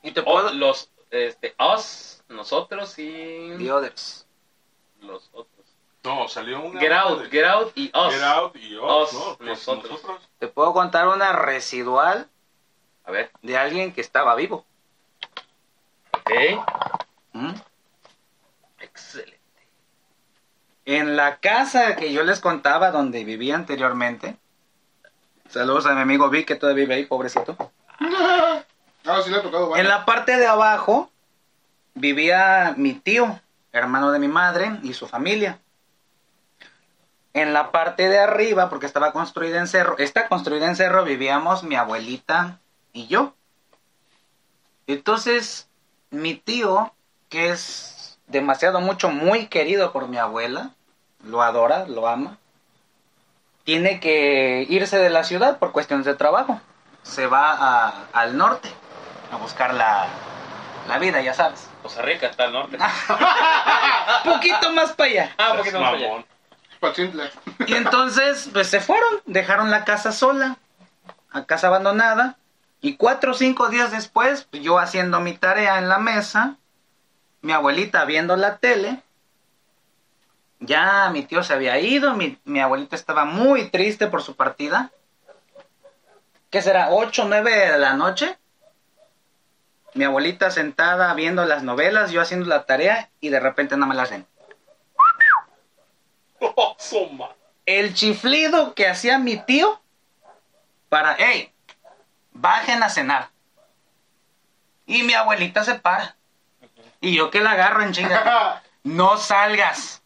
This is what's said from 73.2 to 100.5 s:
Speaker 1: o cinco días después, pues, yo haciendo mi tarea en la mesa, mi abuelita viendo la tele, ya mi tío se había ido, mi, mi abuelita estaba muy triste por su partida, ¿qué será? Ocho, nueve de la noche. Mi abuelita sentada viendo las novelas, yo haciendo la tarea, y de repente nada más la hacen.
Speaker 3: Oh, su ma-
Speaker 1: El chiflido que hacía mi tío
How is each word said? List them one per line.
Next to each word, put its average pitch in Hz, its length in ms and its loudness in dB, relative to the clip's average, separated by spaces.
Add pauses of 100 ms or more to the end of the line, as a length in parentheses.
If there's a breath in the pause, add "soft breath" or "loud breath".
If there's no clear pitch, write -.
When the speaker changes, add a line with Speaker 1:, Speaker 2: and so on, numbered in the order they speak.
Speaker 1:
o - 20 -2
cinco 254 360 2
días 240 220 0
después, 240 600 -2
pues, 151 100 -14
yo 165 160 2
haciendo 180 420 0
mi 175 160 -4
tarea 196 440 2
en 185 100 -2
la 190 80 4
mesa, 220 600 -2 (840)
mi 156 120 -2
abuelita 156 520 2
viendo 160 300 0
la 196 220 0
tele, 240 440 0 (1600)
ya 190 520 2
mi 147 120 -4
tío 170 200 -2
se 170 100 -2
había 131 260 0
ido, 262 340 2
mi, 165 320 -4
mi 139 160 -4
abuelita 135 340 -2
estaba 156 300 -2
muy 233 440 2
triste 208 380 0
por 170 140 -4
su 139 140 -14
partida, 160 560 -4 (1600)
¿qué 190 80 2
será? 185 300 4
Ocho, 220 360 2
nueve 214 240 2
de 185 260 4
la 139 180 4
noche. 190 420 -2 (1600)
Mi 139 100 0
abuelita 156 460 0
sentada 170 640 0
viendo 170 300 -2
las 147 180 0
novelas, 175 480 0
yo 170 100 0
haciendo 180 260 -2
la 151 180 0
tarea, 185 440 0 (100)
y 151 100 -8
de 139 120 2
repente 139 340 -2
nada 139 120 0
más 131 100 -2
la 127 60 -2
hacen. 98 220 -8 (2250)
Speaker 3:
Oh, 220 400 0
su 190 300 -4
ma- 135 200 -14 (360)
Speaker 1:
El 196 280 0
chiflido 285 800 0
que 196 120 2
hacía 233 300 0
mi 247 200 -2
tío 339 440 0 (1080)